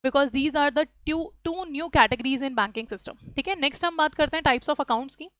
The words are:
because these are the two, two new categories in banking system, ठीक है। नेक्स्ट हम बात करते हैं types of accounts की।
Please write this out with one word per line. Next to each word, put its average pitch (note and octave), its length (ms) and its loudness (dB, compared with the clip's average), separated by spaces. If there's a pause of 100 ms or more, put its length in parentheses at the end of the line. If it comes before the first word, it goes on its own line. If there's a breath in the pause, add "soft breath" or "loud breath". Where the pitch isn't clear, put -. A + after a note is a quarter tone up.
because C4+ 280 4
these C#4+ 260 2
are C#4+ 160 4
the D4+ 100 2 (240)
two, D#4+ 140 -2 (240)
two E4+ 100 -4 (140)
new D4 240 -6
categories B3+ 520 2
in A#3 140 0
banking A3 300 -6
system, - 440 -14
ठीक C#4+ 120 -2
है। F#4+ 120 -4
नेक्स्ट C#4+ 240 -2
हम E4+ 120 -2
बात D4+ 180 2
करते D#4 220 0
हैं D#4+ 80 -4
types B3 260 -2
of D4 60 2
accounts B3 220 0
की। C#4 300 -10 (120)